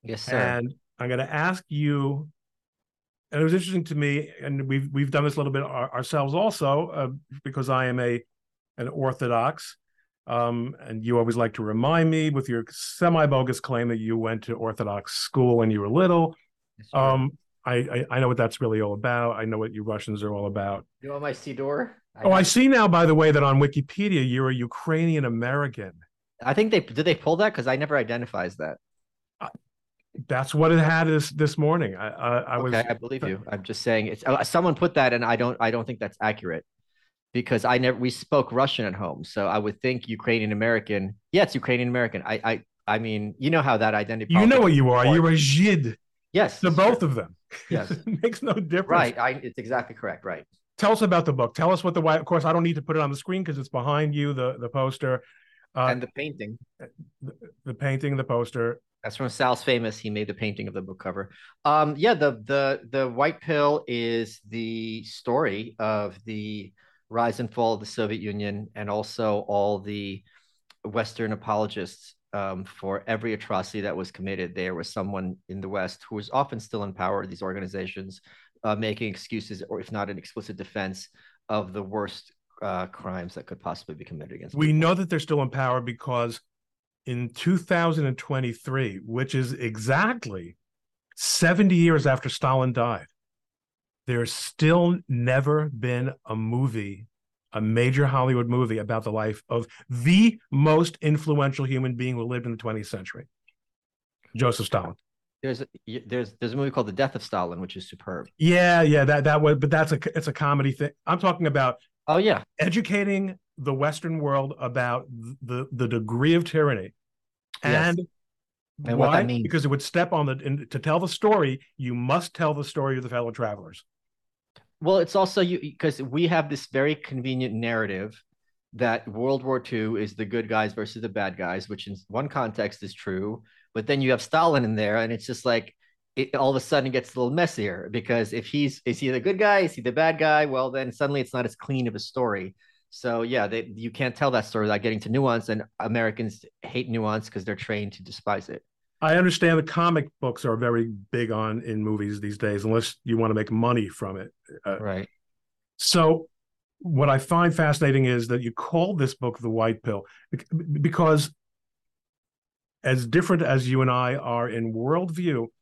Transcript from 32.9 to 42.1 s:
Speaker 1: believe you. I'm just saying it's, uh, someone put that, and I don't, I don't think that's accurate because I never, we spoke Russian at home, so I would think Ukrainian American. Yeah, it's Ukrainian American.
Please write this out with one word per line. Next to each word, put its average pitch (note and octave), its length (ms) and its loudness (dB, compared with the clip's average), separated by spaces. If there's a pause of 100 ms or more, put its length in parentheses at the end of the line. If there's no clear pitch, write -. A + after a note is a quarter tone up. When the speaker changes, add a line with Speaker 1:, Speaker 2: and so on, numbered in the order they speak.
Speaker 1:
believe B2 300 -8
you. G2 240 -6
I'm G2 160 -8
just - 180 -10
saying A2 260 0
it's, F#2 180 -10
uh, C3 180 2
someone E3+ 320 2
put F3 200 2
that, B2+ 180 4
and A#2+ 120 0
I A2+ 100 2
don't, A#2+ 240 -2
I A2+ 120 2
don't A#2 140 -2
think A#2+ 140 -8
that's G2+ 220 -8
accurate G#2 440 -4 (680)
because A#2+ 320 -2
I B2 140 2
never, B2+ 200 2
we B2+ 120 0
spoke C3+ 420 0
Russian B2+ 340 0
at F#2+ 100 -4
home, F2 280 -8
so G2 240 -4
I G#2 120 0
would G#2 220 -4
think B2+ 260 -4
Ukrainian A2 440 -2
American. G#2 640 -2 (160)
Yeah, F#3+ 120 4
it's - 100 0
Ukrainian B2 360 0
American. A#2+ 360 -2